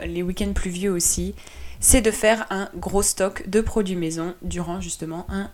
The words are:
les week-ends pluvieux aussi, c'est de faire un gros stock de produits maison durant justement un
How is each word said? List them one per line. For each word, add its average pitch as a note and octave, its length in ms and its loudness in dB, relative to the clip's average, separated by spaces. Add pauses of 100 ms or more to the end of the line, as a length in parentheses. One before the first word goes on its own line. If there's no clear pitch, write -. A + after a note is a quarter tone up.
les E3+ 180 -4
week-ends F#3 300 -2
pluvieux F#3+ 400 0
aussi, F3 420 0 (500)
c'est C4 160 8
de G#3+ 120 4
faire A3 380 4
un F#3+ 260 -2
gros F#3+ 260 0
stock - 460 0
de G3+ 120 4
produits G3 360 0
maison E3 460 -2
durant F3 380 -4
justement E3 480 -8
un G3 260 -4